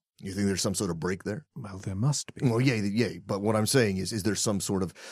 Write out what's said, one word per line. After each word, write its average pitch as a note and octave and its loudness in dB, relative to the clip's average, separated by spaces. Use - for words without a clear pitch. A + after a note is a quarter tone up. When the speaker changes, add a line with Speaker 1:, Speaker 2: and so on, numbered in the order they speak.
Speaker 1:
You F#2+ -10
think G2+ 2
there's F#2 2
some G2 0
sort G2 0
of D#2+ -4
break F2+ -2
there? G#2 -6
Speaker 2:
Well, G2 -12
there F#2+ -6
must C3+ 0
be. C#3+ 0
Speaker 1:
Well, A#2 4
yay, B2+ 2
yay. G2 0
But G2+ -2
what G#2+ 2
I'm G#2+ 2
saying G#2 4
is, F#2 -4
is A2 -2
there G2+ 2
some G2+ 0
sort F#2+ 0
of E2+ -4